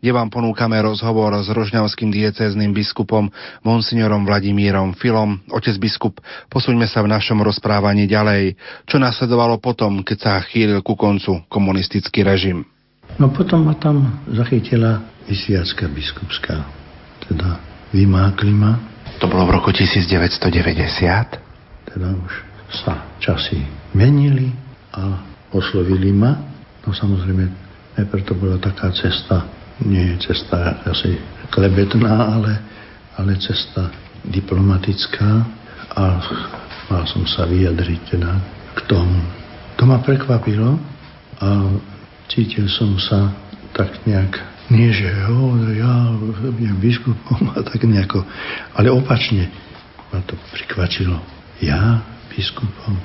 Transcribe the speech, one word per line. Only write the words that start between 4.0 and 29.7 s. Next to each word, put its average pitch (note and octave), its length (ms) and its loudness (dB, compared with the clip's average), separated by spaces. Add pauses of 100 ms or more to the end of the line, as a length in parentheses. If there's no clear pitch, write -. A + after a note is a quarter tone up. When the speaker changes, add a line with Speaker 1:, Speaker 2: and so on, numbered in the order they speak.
Speaker 1:
Vladimírom G2+ 720 2
Filom. G#2+ 400 2 (160)
Otec A2 240 -2
biskup, G#2 400 -2 (320)
posuňme A#2 400 0
sa G#2+ 160 0
v G#2+ 80 4
našom G#2+ 320 2
rozprávaní G#2 640 2
ďalej. G2+ 480 2 (320)
Čo D3+ 80 2
nasledovalo A#2+ 640 2
potom, G#2 400 0
keď G#2 160 -4
sa G#2 240 0
chýlil G#2 400 2
ku G2+ 160 -2
koncu G2 480 0
komunistický F#2+ 800 0
režim? F#2 400 0 (560)
Speaker 2:
No C3+ 80 8
potom E3 400 2
ma D3+ 80 0
tam C#3 560 0
zachytila A2+ 640 2 (320)
vysviacka F#2+ 640 -2
biskupská, D2+ 720 -8 (640)
teda E2+ 320 -2 (320)
vymákli G2 560 4
ma. G#2+ 320 4 (400)
Speaker 1:
To F2+ 80 0
bolo F#2 160 2
v F#2 160 4
roku - 160 0
tisíc F#2 320 2
deväťsto F2 400 0
deväťdesiat? F2 800 0 (560)
Speaker 2:
Teda F#2 320 -4
už F2+ 160 -8 (480)
sa D2 240 -6 (160)
časy - 400 -2 (320)
menili C3 760 4 (240)
a G2 80 -8 (520)
oslovili F#2+ 600 2
ma. A#2+ 240 4 (480)
No G2+ 80 -2
samozrejme, F#2 520 0 (520)
najprv G2+ 280 0
to - 120 0
bola F#2 200 0
taká F#2+ 360 -2
cesta, - 520 -2 (400)